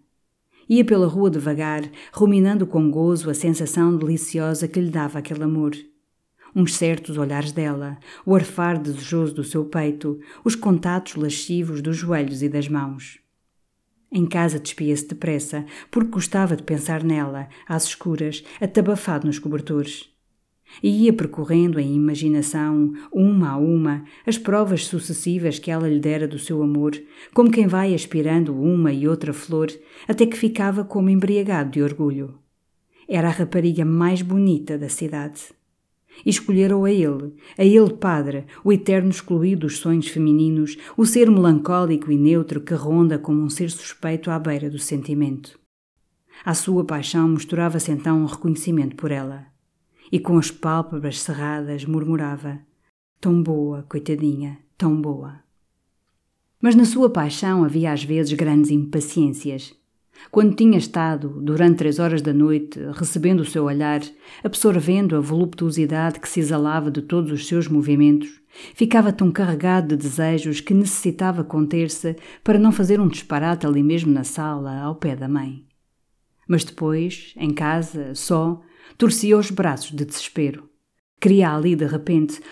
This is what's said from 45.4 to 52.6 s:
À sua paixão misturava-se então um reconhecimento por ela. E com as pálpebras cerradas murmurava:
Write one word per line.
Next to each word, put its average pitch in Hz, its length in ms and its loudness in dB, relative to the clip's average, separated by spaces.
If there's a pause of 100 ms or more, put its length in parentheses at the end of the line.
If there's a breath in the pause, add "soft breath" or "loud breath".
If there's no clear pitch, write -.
À 175 80 -2
sua 180 320 0
paixão 160 420 0
misturava-se 165 640 -2
então 156 300 0
um 156 40 0
reconhecimento 151 720 -2
por 151 160 -6
ela. 135 360 -8 (640 soft breath)
E 180 80 0
com 175 180 2
as - 140 2
pálpebras 160 720 -4
cerradas 147 640 -6
murmurava: 147 760 -4 (600)